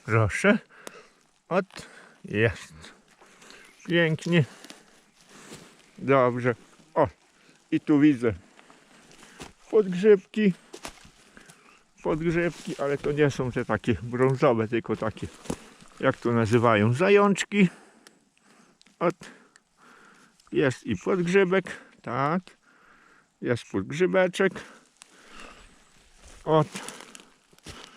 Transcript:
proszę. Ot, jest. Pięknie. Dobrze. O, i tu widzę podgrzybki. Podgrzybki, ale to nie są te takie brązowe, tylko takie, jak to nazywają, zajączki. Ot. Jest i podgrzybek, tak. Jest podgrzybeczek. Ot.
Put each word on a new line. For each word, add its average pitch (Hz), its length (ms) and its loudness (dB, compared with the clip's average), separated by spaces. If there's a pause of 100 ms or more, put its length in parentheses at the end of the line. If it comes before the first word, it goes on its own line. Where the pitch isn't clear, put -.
proszę. 113 520 2 (920)
Ot, - 400 -6 (360)
jest. - 680 -4 (960)
Pięknie. 170 580 0 (1500)
Dobrze. 123 580 2 (380)
O, 151 140 2 (640)
i 156 80 0
tu 151 200 2
widzę 123 340 2 (1400)
podgrzybki. 202 840 2 (1500)
Podgrzybki, 170 760 -4
ale 143 200 -4
to - 140 -4
nie 147 200 2
są 127 200 -4
te 123 140 -4
takie 113 360 -2
brązowe, 123 680 2
tylko 110 280 -4
takie, 104 320 -8 (720)
jak 131 180 0
to 120 140 -2
nazywają, 113 600 2
zajączki. 202 760 2 (1300)
Ot. 170 160 -2 (1400)
Jest 143 340 -2
i - 100 -4
podgrzybek, 185 680 0 (360)
tak. 139 400 -2 (1000)
Jest 123 300 -4
podgrzybeczek. 180 840 -2 (1900)
Ot. 156 220 4 (1300)